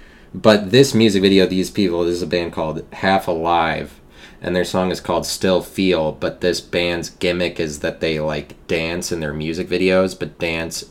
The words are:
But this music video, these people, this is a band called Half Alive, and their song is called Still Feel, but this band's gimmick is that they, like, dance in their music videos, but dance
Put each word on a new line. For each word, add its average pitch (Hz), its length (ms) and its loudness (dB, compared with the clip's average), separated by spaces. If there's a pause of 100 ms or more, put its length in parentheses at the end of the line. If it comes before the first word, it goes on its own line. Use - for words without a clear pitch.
(320)
But 104 380 4
this 131 240 6
music 107 260 4
video, 98 240 6
these 92 260 0
people, 87 340 0
this 87 120 0
is 87 60 -6
a 90 40 -4
band 85 260 -2
called 78 400 -6
Half 95 360 0
Alive, 82 720 -2 (440)
and 87 120 -4
their 90 100 2
song 92 260 0
is 85 100 -4
called 85 260 -2
Still 92 360 0
Feel, 85 500 0
but - 300 -6
this 87 180 0
band's 87 480 -2
gimmick 87 500 -2
is 76 220 -6
that - 200 -6
they, 80 200 -2
like, 76 480 -6
dance 85 420 -4
in 85 100 -4
their 76 120 -4
music 80 360 -6
videos, 92 480 2
but - 220 -10
dance 82 520 -6